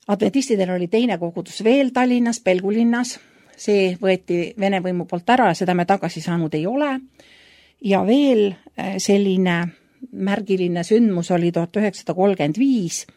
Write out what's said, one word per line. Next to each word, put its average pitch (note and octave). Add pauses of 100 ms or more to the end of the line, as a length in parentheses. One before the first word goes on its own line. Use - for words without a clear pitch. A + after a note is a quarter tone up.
Adventistidel G3+
oli F3+
teine A3
kogudus F3
veel C4
Tallinnas, B3
Pelgulinnas. A3+ (360)
See F#3+
võeti F#3
Vene G3
võimu F3+
poolt F3
ära B3
ja E3+
seda F3+
me F3
tagasi E3+
saanud E3
ei D#3
ole. C4+ (840)
Ja F#3
veel, A#3 (260)
äh, F#3+
selline F#3 (440)
märgiline F#3+
sündmus G#3
oli E3+
tuhat E3+
üheksasada G3+
kolmkümmend F#3
viis, A#3+ (120)